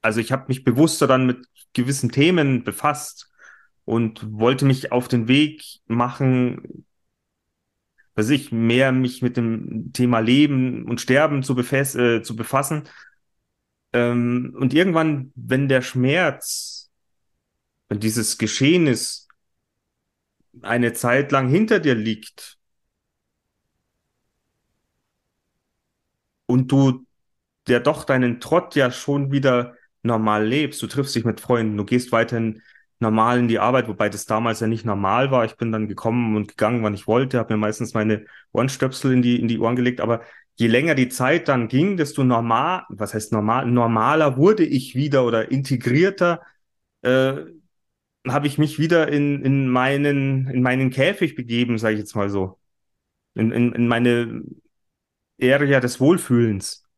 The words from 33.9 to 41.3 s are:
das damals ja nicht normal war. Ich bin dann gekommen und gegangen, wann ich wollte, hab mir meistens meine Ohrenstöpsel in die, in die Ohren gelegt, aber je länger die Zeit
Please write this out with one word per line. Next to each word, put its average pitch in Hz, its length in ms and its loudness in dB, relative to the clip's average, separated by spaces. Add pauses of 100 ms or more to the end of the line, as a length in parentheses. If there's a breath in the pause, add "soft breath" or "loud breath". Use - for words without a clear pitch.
das 104 160 -8
damals 113 360 -2
ja 113 60 -2
nicht 113 180 -4
normal 107 460 0
war. 123 140 2
Ich 110 120 -8
bin 117 160 -4
dann 107 160 -4
gekommen 113 480 -2
und 104 120 -2
gegangen, 113 340 -2
wann 104 120 -2
ich 98 120 -12
wollte, 127 320 0
hab 113 120 -4
mir 113 60 0
meistens 107 360 -4
meine 107 320 -2 (280 loud breath)
Ohrenstöpsel 135 600 -2
in 127 80 4
die, 120 180 2
in 117 100 -2
die 113 100 -2
Ohren 117 180 0
gelegt, 123 240 0
aber 113 220 -2 (320 loud breath)
je 117 140 0
länger 139 260 2
die 127 140 2
Zeit 135 400 0